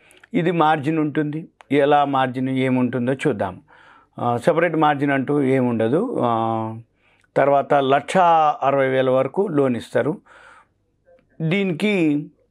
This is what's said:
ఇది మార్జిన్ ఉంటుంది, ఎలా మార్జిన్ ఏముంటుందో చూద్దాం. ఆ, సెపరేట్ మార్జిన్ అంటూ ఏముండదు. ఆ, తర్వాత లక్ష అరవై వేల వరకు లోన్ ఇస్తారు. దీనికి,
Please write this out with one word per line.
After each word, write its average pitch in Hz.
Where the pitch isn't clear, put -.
ఇది 180
మార్జిన్ 160
ఉంటుంది, 151
ఎలా 143
మార్జిన్ 131
ఏముంటుందో 127
చూద్దాం. 104
ఆ, 120
సెపరేట్ 165
మార్జిన్ 147
అంటూ 139
ఏముండదు. 127
ఆ, 113
తర్వాత 139
లక్ష 139
అరవై 135
వేల 131
వరకు 131
లోన్ 139
ఇస్తారు. 127
దీనికి, 170